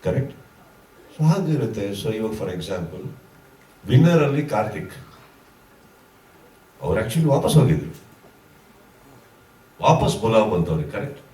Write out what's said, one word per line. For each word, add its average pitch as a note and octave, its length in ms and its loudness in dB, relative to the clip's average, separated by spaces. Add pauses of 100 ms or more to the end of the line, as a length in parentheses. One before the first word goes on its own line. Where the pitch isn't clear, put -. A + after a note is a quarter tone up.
ಕರೆಕ್ಟ್? - 340 -4 (800)
So D#3 100 2
ಹಾಗಿರುತ್ತೆ. A#2 640 0
So G2+ 260 -6
ಇವಾಗ A2 160 -4
for G2 160 -8 (100)
example E2+ 540 -8 (720)
ವಿನ್ನರ್ D#3 380 6
ಅಲ್ಲಿ C#3 220 0
ಕಾರ್ತಿಕ್ G2 460 -4 (1900)
ಅವ್ರು F#2+ 200 0
actually D#3+ 280 0
ವಾಪಸ್ C3+ 260 2
ಹೋಗಿದ್ರು, - 460 2 (1800)
ವಾಪಸ್ - 360 4
ಬುಲಾವ್ A2 340 2
ಬಂತವ್ರಿಗೆ. D#2+ 380 -2
ಕರೆಕ್ಟ್? - 320 -10 (120)